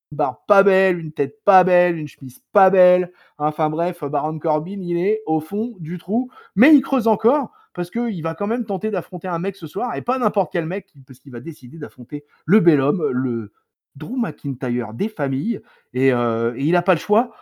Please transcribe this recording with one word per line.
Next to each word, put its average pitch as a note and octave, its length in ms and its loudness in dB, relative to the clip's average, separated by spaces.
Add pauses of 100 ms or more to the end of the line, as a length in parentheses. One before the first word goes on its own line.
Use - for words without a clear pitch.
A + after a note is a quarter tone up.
(120)
barbe C#3+ 260 -4 (100)
pas G3 160 6
belle, F#3+ 360 2
une D#3+ 120 -8
tête C#3+ 340 -4
pas F#3+ 180 6
belle, F3+ 340 2
une D#3 100 -6
chemise - 340 -18 (100)
pas F#3+ 180 6
belle. F3+ 420 4 (260)
Enfin D3+ 320 -2
bref, E3+ 340 -4
Baron D3 360 -4
Corbin, E3 420 -4
il F3 160 -4
est G#3 300 -2
au D#3+ 120 0
fond G#3 400 -6
du E3+ 180 -8
trou, A#3+ 320 -4 (260)
mais C4+ 180 6
il C4+ 80 6
creuse A#3 260 -2
encore A#3 440 0 (240)
parce F3 160 -6
que A#3+ 180 -4
il F3 140 -6
va E3 100 -4
quand G#3 140 -6
même A#3 180 -4
tenter G3+ 240 -4
d'affronter F#3 380 -6
un F3 100 -4
mec F#3 180 -4
ce D#3+ 120 -10
soir, G#3 280 -6
et C3+ 60 -6
pas B3+ 160 -2
n'importe G#3 340 0
quel E3 140 -2
mec, F#3 220 -8 (180)
parce B2+ 140 -16
qu'il C3+ 120 -18
va A#2+ 100 -10
décider B2 360 -14
d'affronter C#3+ 480 -12 (200)
le G3 140 4
bel D#3+ 220 4
homme, D3+ 300 0
le A#2+ 400 -4 (440)
Drew D#3+ 220 -8
McIntyre C3 800 -4
des G3 140 -2
familles, D3 520 -4 (320)
et, C3 180 4
euh, A#2 440 0
et C3+ 80 -6
il D#3+ 120 2
a F3 60 2
pas F3 140 2
le - 40 0
choix, A3+ 300 0 (120)